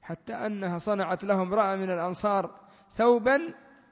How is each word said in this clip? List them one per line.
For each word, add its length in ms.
حتى 320
أنها 460
صنعت 440
له 180
امرأة 340
من 140
الأنصار 720
ثوباً 600